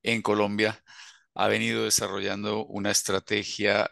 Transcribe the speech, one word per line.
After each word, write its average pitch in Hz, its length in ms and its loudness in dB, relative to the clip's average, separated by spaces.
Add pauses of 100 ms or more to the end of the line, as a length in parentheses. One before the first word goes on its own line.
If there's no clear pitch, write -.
en 113 200 0
Colombia, 104 600 2 (520)
ha 101 140 2
venido 113 360 0
desarrollando 104 840 -2
una 101 260 -4
estrategia 104 1000 0